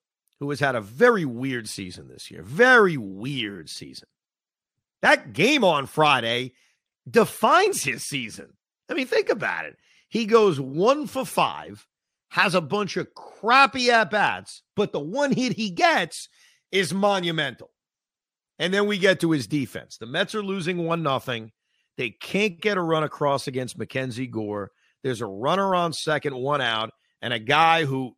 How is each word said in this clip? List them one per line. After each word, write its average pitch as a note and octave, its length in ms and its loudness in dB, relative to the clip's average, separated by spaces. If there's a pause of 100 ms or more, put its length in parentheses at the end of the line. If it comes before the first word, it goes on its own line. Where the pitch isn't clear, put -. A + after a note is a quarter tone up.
(400)
who C#3+ 80 -6
has C#3+ 120 -4
had C#3 160 0
a A2+ 40 -4
very D#3+ 460 2
weird B2 420 -6
season F2+ 400 -12
this - 220 -20
year, - 120 -16
very G3 540 6
weird G2+ 720 -8
season. - 400 -16 (920)
That C#4 320 2
game B3 280 2
on D3+ 220 4
Friday B2+ 680 2 (560)
defines D4 720 4
his B2 200 -4
season. - 520 -10 (340)
I C#4+ 60 -6
mean, C4+ 120 -4
think - 220 0
about F#2 380 -4
it. C#2+ 100 -16 (320)
He A#3 160 -2
goes G#3 340 4
one F#3 480 0
for B3+ 200 -6
five, G2 600 -4 (440)
has F#3 240 2
a F#3 60 2
bunch F#3+ 380 -4
of - 160 -6
crappy B3+ 760 2
at-bats, F#3 720 0 (140)
but G#3 160 0
the D#3+ 80 -4
one B3+ 320 -2
hit B3+ 220 0
he A3 160 -4
gets A3+ 580 0 (420)
is F3+ 220 0
monumental. F3 800 -2 (880)
And F3 140 -2
then G3+ 140 2
we G#3 120 0
get F#3 220 4
to E3+ 100 2
his C#3 160 0
defense. B2+ 500 -6
The - 80 -16
Mets D#3 300 -4
are G#3+ 80 -4
losing F#3 420 -4
one E3 180 -2
nothing. B2 500 -4 (440)
They B2 140 -4
can't F#3+ 500 -4
get G#3 160 -2
a F#3 60 0
run D#3+ 200 0
across C#3 440 -2
against B2+ 320 -8
Mackenzie B2+ 480 -6
Gore. G#2 440 -6 (320)
There's A#2+ 200 -4
a A#2 40 -6
runner D#3+ 480 -2
on E3+ 200 0
second, D3 420 -4
one C3+ 240 -2
out, A2+ 300 -2 (320)
and A#2 100 -6
a A#2 60 -2
guy D#3 480 4
who C3 320 -4